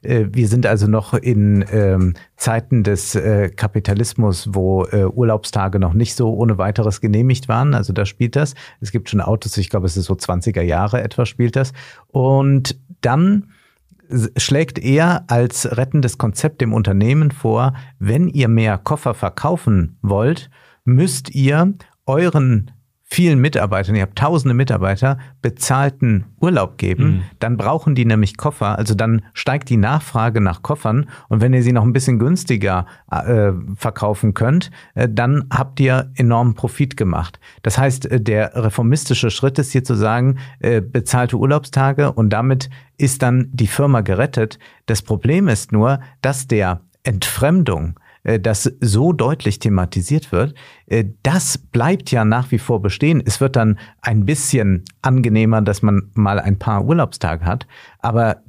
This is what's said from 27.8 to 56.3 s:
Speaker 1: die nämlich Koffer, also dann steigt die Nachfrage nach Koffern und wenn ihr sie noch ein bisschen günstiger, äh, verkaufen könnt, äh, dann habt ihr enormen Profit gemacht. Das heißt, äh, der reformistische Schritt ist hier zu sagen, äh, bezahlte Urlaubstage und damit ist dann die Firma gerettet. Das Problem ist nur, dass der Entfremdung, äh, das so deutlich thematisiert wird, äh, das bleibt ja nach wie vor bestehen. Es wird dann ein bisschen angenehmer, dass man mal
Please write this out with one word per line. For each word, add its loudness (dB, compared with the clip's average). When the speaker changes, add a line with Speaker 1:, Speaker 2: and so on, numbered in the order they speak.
Speaker 1:
die 2
nämlich 2
Koffer, -2
also -2
dann 0
steigt -4
die 2
Nachfrage 0
nach 0
Koffern -2
und 0
wenn 4
ihr 4
sie 2
noch 2
ein 4
bisschen 2
günstiger, 0
äh, 2
verkaufen -2
könnt, 0
äh, 0
dann 0
habt -2
ihr 2
enormen 2
Profit -4
gemacht. -4
Das -2
heißt, 0
äh, 2
der -2
reformistische 0
Schritt -2
ist -2
hier 0
zu -2
sagen, 0
äh, 0
bezahlte -2
Urlaubstage 0
und 2
damit 0
ist -2
dann 2
die 0
Firma 2
gerettet. -2
Das -2
Problem 0
ist -2
nur, 2
dass -2
der 0
Entfremdung, 0
äh, 0
das 0
so 2
deutlich -2
thematisiert -2
wird, 0
äh, 0
das 0
bleibt -2
ja 2
nach 0
wie 0
vor -2
bestehen. 0
Es -2
wird 0
dann 2
ein 0
bisschen 0
angenehmer, 2
dass -2
man 2
mal 0